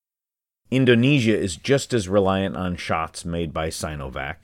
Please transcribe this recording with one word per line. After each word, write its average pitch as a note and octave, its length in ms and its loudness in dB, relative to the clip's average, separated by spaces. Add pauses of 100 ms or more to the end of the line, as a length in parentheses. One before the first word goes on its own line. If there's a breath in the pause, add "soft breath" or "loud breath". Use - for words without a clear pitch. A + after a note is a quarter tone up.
(720)
Indonesia B2 680 4
is F2+ 180 -2
just - 360 0
as G2+ 160 0
reliant F#2+ 480 2
on F#2 200 -4
shots D#2+ 500 -6
made E2+ 260 -4
by D#2+ 160 -4
Sinovac, C#2 760 -8